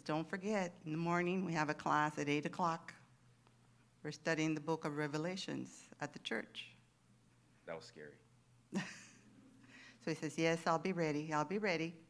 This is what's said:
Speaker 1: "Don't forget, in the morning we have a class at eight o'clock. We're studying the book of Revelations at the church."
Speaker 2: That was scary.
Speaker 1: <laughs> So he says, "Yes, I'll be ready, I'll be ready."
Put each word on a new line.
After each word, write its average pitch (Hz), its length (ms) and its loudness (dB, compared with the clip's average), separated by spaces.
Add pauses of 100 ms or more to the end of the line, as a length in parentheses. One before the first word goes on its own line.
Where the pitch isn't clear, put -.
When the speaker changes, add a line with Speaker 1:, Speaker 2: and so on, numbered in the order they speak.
Speaker 1:
"Don't 160 200 2
forget, 190 460 0 (140)
in 156 60 -4
the 156 60 0
morning 175 460 2
we 170 80 -2
have 156 160 2
a 151 60 0
class 151 420 4
at 147 140 0
eight 147 160 2
o'clock. 165 480 0 (1080)
We're 151 80 -8
studying 156 440 2
the 151 80 -2
book 160 240 -2
of 147 100 -2
Revelations 151 920 -4 (140)
at 147 140 -6
the - 60 -14
church." - 500 -6 (960)
Speaker 2:
That 82 100 -8
was 80 80 -12
scary. 76 300 -16 (580)
Speaker 1:
<laughs> 190 100 0 (1200)
So - 80 -4
he 160 40 0
says, 151 240 -4
"Yes, 165 280 4
I'll 165 120 6
be 185 160 -2
ready, 156 400 0
I'll 151 100 4
be 185 140 -2
ready." 170 360 0 (160)